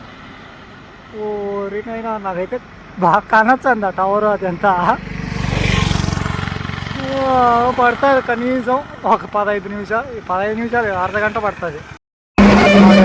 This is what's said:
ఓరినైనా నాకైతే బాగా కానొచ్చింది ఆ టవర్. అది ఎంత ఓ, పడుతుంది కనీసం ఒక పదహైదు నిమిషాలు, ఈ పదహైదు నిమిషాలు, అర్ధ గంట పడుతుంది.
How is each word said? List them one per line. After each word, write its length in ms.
ఓరినైనా 880
నాకైతే 320
బాగా 180
కానొచ్చింది 580
ఆ 100
టవర్. 260
అది 160
ఎంత 160
ఓ, 760
పడుతుంది 500
కనీసం 480
ఒక 120
పదహైదు 400
నిమిషాలు, 320
ఈ 20
పదహైదు 320
నిమిషాలు, 280
అర్ధ 220
గంట 120
పడుతుంది. 340